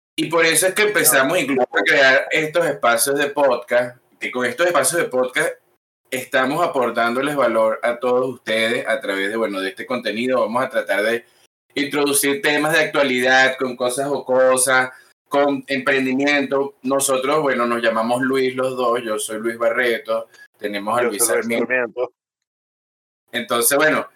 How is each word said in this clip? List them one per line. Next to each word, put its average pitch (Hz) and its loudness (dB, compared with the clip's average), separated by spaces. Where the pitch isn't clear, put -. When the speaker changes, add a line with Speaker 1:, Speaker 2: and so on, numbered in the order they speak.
Speaker 1:
Y 160 -2
por 165 2
eso 160 2
es 185 -2
que 214 0
empezamos 147 2
Speaker 2:
No. 185 0
Speaker 1:
incluso 135 0
a 156 2
crear 139 4
estos 156 0
espacios 139 0
de 143 0
podcast, 123 0
que 139 -6
con 123 -4
estos 165 0
espacios 160 2
de - -2
podcast 127 -2
estamos 131 0
aportándoles 123 0
valor 113 2
a 120 0
todos 127 2
ustedes 113 -2
a 110 0
través 98 -4
de, 113 -4
bueno, 101 -2
de 95 -4
este - -10
contenido. 120 -2
Vamos 117 -2
a 131 -6
tratar 110 -2
de 117 -2
introducir 143 -2
temas 151 0
de 160 4
actualidad 131 2
con 123 -4
cosas 127 -2
jocosas, 127 2
con 143 2
emprendimiento. 135 0
Nosotros, 135 0
bueno, 123 0
nos 117 -2
llamamos 117 0
Luis 127 0
los 131 -2
dos, 123 0
yo 107 -4
soy 107 -8
Luis 113 -4
Barreto, 113 -2
tenemos 104 -4
a 123 2
Speaker 2:
Yo 123 0
Speaker 1:
Luis 104 -4
Speaker 2:
soy - 0
Luis 117 0
Speaker 1:
Sarmiento. 117 -2
Speaker 2:
Sarmiento. 123 -4
Speaker 1:
Entonces, 120 -2
bueno, 143 0